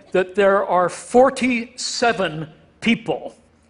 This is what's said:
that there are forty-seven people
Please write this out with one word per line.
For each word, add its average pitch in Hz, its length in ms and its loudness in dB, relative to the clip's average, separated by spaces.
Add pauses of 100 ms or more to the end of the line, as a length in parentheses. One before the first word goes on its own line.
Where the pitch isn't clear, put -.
(120)
that 185 220 -2
there 196 320 2
are 180 220 2
forty-seven 233 1600 0 (320)
people - 560 -4 (340)